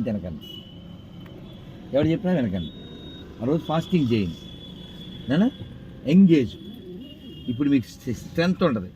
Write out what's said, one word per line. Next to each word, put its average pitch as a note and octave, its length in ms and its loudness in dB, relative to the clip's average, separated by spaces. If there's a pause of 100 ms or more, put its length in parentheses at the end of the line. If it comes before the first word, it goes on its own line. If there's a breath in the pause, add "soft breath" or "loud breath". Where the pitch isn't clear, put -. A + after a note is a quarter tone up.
తినకండి. F2+ 380 -4 (1500)
ఎవరు D3 180 4
చెప్పినా F3 280 2
వినకండి. F#2 320 0 (680)
ఆ A2+ 100 -4
రోజు D#3 200 4
ఫాస్టింగ్ D#3+ 420 2
చేయండి. F#2+ 260 2 (920)
నాన్న, F3 180 6 (680)
ఎంగేజ్. E3 400 8 (1000)
ఇప్పుడు C#3+ 200 0
మీకు B2+ 200 2
స్ట్రె-, - 320 -6
స్ట్రెంగ్త్ F3+ 420 2
ఉంటది G2 280 0